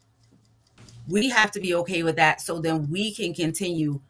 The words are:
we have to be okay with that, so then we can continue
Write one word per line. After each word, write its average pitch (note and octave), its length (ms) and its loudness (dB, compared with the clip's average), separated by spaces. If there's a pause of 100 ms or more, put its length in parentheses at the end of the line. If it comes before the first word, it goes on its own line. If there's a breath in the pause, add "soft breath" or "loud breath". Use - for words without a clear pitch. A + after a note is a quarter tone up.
(1080)
we G#3 200 2
have A3 240 4
to G3+ 80 -8
be F3+ 140 0
okay E3+ 280 -2
with D#3+ 140 2
that, D#3 240 4
so E3+ 180 -4
then D#3+ 320 0
we G3+ 240 -2
can F3 200 -6
continue D#3+ 760 -2